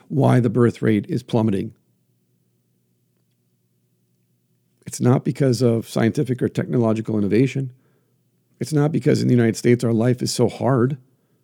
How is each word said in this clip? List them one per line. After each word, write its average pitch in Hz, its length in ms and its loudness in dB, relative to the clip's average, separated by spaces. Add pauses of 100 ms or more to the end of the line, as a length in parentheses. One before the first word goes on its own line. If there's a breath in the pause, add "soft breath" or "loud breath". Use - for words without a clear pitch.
Why 127 300 2
the 120 100 2
birth 120 340 0
rate 107 260 2
is - 160 -6
plummeting. 110 500 -2 (3000)
It's - 140 -14
not 127 240 2
because 131 380 -2
of 117 260 0
scientific 123 520 -2
or 110 80 -2
technological 110 720 -2
innovation. 127 540 -2 (880)
It's 123 120 -8
not 143 200 2
because 131 280 0
in 123 60 -2
the 127 80 2
United 117 220 2
States 123 260 2
our 117 100 0
life 120 300 0
is 120 100 -4
so 117 160 2
hard. 127 480 0 (480)